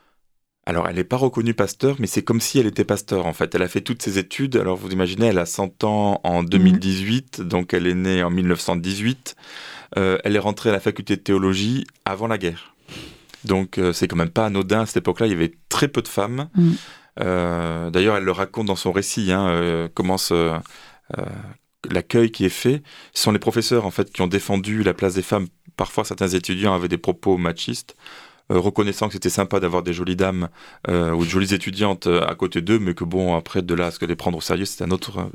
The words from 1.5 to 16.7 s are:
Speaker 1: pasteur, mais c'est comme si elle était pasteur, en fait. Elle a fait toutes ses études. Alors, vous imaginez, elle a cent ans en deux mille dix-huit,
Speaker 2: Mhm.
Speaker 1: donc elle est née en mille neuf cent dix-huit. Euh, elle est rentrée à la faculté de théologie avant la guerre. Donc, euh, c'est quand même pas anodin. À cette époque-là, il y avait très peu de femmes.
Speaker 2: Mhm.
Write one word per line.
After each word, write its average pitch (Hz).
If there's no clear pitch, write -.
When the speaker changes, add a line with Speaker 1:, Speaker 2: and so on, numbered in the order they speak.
Speaker 1:
pasteur, 131
mais 113
c'est 101
comme 117
si -
elle 117
était 101
pasteur, 98
en 82
fait. 82
Elle 92
a 90
fait 98
toutes 117
ses 98
études. 127
Alors, 92
vous 98
imaginez, 95
elle 95
a 87
cent -
ans 104
en 87
deux 90
mille 92
dix-huit, 98
Speaker 2:
Mhm. 90
Speaker 1:
donc 90
elle 90
est 90
née 92
en 87
mille 90
neuf 87
cent 90
dix-huit. 98
Euh, 95
elle 104
est 104
rentrée 104
à 107
la 98
faculté 101
de -
théologie 98
avant 98
la 113
guerre. 85
Donc, 95
euh, 90
c'est -
quand 87
même 82
pas 110
anodin. 98
À 110
cette -
époque-là, 95
il 110
y 95
avait 82
très -
peu 131
de -
femmes. 123
Speaker 2:
Mhm. 170